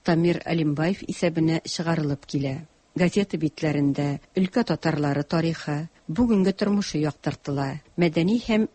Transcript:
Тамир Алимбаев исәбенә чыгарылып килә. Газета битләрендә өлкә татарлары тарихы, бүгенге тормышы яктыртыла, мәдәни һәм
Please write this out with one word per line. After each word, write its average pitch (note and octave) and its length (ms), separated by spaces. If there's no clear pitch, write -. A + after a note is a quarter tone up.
Тамир E3+ 400
Алимбаев D#3+ 580
исәбенә E3 640
чыгарылып D#3+ 640
килә. C3+ 240
Газета F3+ 480
битләрендә C#3+ 760
өлкә G3 320
татарлары D3 540
тарихы, D#3+ 640
бүгенге G3 460
тормышы G3+ 500
яктыртыла, C#3+ 800
мәдәни E3+ 400
һәм A3 360